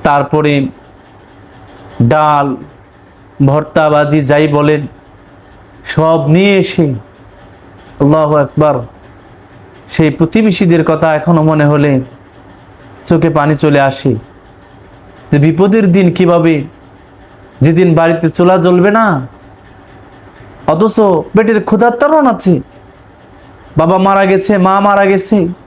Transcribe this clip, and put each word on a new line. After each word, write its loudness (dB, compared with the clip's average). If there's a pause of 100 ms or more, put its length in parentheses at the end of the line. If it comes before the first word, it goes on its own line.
তারপরে 0 (1600)
ডাল, 0 (1000)
ভর্তা, 0
ভাজি 0 (100)
যাই 2 (120)
বলেন, 0 (1120)
সব 0 (140)
নিয়ে 2 (100)
এসে, -2 (1120)
আল্লাহু 0 (100)
আকবার, -2 (1160)
সেই 0 (100)
প্রতিবেশীদের 0
কথা 0 (120)
এখনো 0
মনে 0
হলে 0 (1160)
চোখে 0
পানি 0 (100)
চলে 2
আসে, -4 (1200)
যে 0
বিপদের 2 (100)
দিন 2 (100)
কিভাবে, 2 (1120)
যেদিন 2 (100)
বাড়িতে 0 (100)
চুলা 2 (100)
জ্বলবে 2
না, 2 (1700)
অথচ -2 (360)
পেটের 0
ক্ষুধার 0
তাড়ন 2
আছে, 0 (1300)
বাবা 2 (100)
মারা 2
গেছে, 0 (120)
মা 2 (140)
মারা 2
গেছে -2 (300)